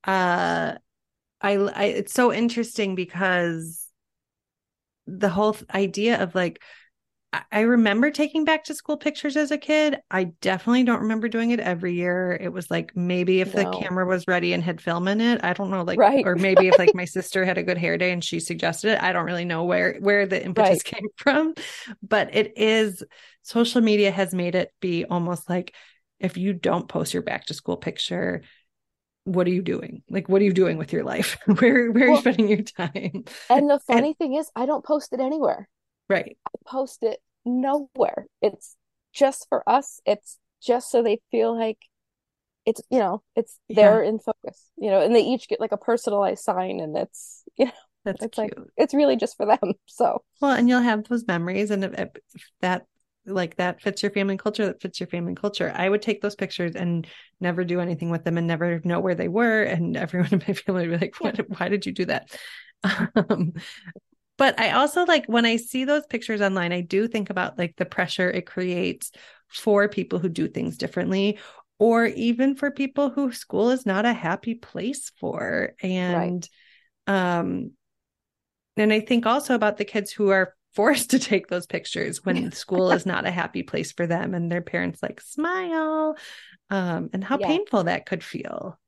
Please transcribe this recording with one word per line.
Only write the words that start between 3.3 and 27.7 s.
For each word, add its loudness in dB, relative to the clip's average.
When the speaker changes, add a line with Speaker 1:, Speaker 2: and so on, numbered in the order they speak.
Speaker 1:
the -2
whole 2
th-, -12
idea 0
of, -4
like, -2
I, -6
I 0
remember 4
taking 0
back 2
to -10
school -6
pictures -4
as 0
a -2
kid. 2
I 0
definitely 2
don't 2
remember -2
doing 0
it 0
every -2
year. 0
It -6
was, -10
like, -4
maybe 2
if -2
the 2
Speaker 2:
No. -4
Speaker 1:
camera -2
was 0
ready 2
and 0
had -4
film -2
in 0
it, 2
I 2
don't -4
know, -2
like, 0
Speaker 2:
Right. 6
Speaker 1:
or 2
maybe 4
if, 8
like, 8
Speaker 2:
<laughs> 2
Speaker 1:
my -4
sister -4
had 0
a -2
good -2
hair 0
day 0
and -4
she -4
suggested -2
it. 0
I 2
don't 0
really -4
know -2
where, 0
where 4
the -4
impetus 2
Speaker 2:
Right. 2
Speaker 1:
came -10
<laughs> -20
from, 2
but 0
it 0
is, 2
social 2
media 4
has -2
made -2
it 0
be -4
almost -4
like, -4
if -4
you -2
don't -2
post -4
your -4
back -6
to -10
school -6